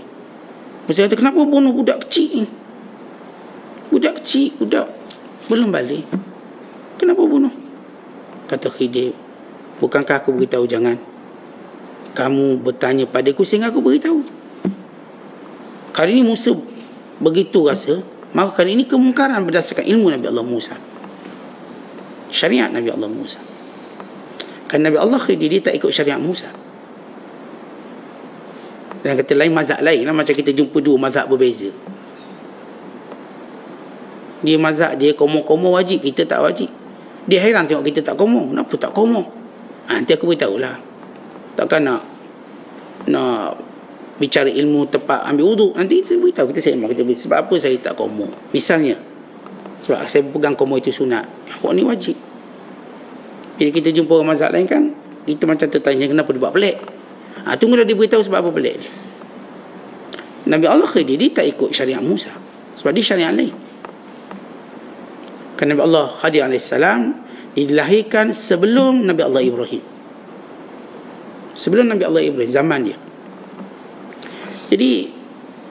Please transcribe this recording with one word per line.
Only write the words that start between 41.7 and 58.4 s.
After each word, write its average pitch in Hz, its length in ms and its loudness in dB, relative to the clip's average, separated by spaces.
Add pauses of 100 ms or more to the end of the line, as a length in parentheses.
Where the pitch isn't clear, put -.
nak, 113 140 -2 (1080)
nak 123 480 0 (640)
bicara 139 320 2
ilmu 147 320 2
tempat 139 480 0
ambil 170 240 4
wuduk. 196 240 4
Nanti 330 240 4
saya 349 160 2
beritahu, 170 320 2
kita 156 80 -2
sembang, 127 320 0
kita 123 160 0
beritahu 120 160 -2
sebab - 140 2 (100)
apa 190 80 2
saya 131 240 0
tak - 160 -6
komo. 104 320 -4 (240)
Misalnya, 156 480 2 (800)
sebab - 320 -2
saya 139 160 4
pegang 147 240 0
komo 135 240 0
itu 127 160 0
sunat. 120 320 0 (400)
Awak - 80 0
ni 190 160 4
wajib. 226 280 -2 (1400)
Bila 147 160 2
kita 160 160 2
jumpa 160 320 6
orang 160 120 2
mazhab 151 200 2
lain 180 160 2
kan, 302 240 2 (320)
kita 151 160 -2
macam 160 240 2
tertanya 143 400 2
kenapa 147 240 2
dia 131 80 -2
buat - 160 0
pelik. 190 240 2 (640)
Ha, - 160 -2
tunggulah 233 240 6
dia 208 160 4
beritahu 220 240 6
sebab 190 160 0
apa 175 160 2